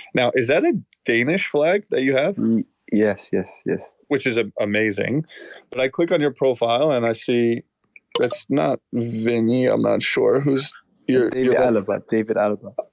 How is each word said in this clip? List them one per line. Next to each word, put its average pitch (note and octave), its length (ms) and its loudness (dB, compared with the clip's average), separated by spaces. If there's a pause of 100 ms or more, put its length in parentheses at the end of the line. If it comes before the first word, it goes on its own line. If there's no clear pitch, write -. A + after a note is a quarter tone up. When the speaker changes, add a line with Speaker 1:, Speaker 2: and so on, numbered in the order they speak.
(140)
Speaker 1:
Now, B2 220 0
is B2 140 0
that F3 160 2
a E4+ 80 2 (320)
Danish B2+ 420 0
flag E3+ 440 0
that C3 120 0
you C3+ 120 2
have? G3 220 0
Speaker 2:
Ye-, A2+ 280 0 (260)
yes, G#2 420 0
yes, - 320 -4
yes. - 280 -6 (160)
Speaker 1:
Which C#3 180 -2
is A2+ 100 0
a-, G#2 140 -2 (100)
amazing. G#2+ 640 -2 (460)
But B2 100 -6
I C3+ 60 0
click E3+ 240 -2
on E3 100 2
your C#3+ 120 0
profile B2+ 580 0
and A#2+ 140 0
I A#2 80 0
see A#2+ 500 0 (540)
that's - 320 -2
not C#3+ 300 0 (140)
Vinny. A#2 720 0
I'm A2+ 160 2
not G#2+ 200 2
sure B2+ 400 2
who's C#3 320 0 (340)
your, B2+ 220 2
Speaker 2:
David B2+ 240 2
Speaker 1:
your - 80 2
Speaker 2:
Alaba. G#2 480 0
David A2 260 0
Alaba. G#2 380 -2 (200)